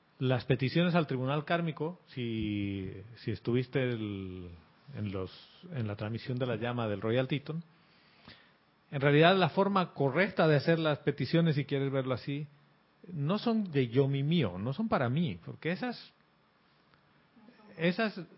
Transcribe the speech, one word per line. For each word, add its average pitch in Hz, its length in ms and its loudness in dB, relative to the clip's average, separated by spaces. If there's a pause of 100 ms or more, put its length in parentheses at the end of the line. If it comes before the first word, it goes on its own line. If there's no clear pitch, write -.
(200)
Las 127 260 2
peticiones 160 480 2
al 165 140 2
tribunal 135 380 -2
kármico, 170 540 -2 (100)
si, 104 840 -4 (320)
si 117 80 -4
estuviste 123 500 -2
el, 98 680 -6 (460)
en 107 160 -4
los, 95 200 -6 (420)
en 117 140 -4
la 104 80 -6
transmisión 113 420 -6
de 131 80 -2
la 120 120 -2
llama 120 300 -2
del 101 140 -2
Royal 123 260 0
Teton, 156 360 -6 (1300)
en 143 100 -4
realidad 151 340 6
la 180 140 4
forma 196 460 0
correcta 165 520 2
de 151 100 6
hacer 160 200 4
las 156 220 0
peticiones, 156 560 2
si 143 100 0
quieres 139 260 0
verlo 131 220 0
así, 143 320 -6 (680)
no 170 280 -2
son 220 320 0
de 135 160 2
yo, 131 200 4
mi, 139 140 0
mío, 139 380 2
no 120 140 -2
son 220 140 -2
para 160 220 2
mí, 135 340 0
porque 135 280 -6
esas, - 420 -8 (1600)
esas, 180 420 0 (180)